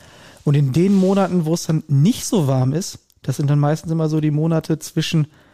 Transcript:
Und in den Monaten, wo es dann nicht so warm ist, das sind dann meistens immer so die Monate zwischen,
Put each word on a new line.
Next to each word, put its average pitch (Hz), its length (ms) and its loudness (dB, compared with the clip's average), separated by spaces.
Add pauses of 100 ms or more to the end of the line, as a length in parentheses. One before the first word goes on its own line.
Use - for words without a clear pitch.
(440)
Und 147 120 2
in 139 180 2
den 185 220 2
Monaten, 185 500 2
wo 156 80 0
es - 140 -6
dann 160 200 0
nicht 147 380 2
so 170 220 0
warm 131 260 0
ist, 165 240 -6 (240)
das - 160 -6
sind 147 140 -2
dann 147 80 2
meistens 156 320 -2
immer 160 180 -2
so 156 120 0
die 151 100 0
Monate 160 480 -2
zwischen, - 480 -2 (260)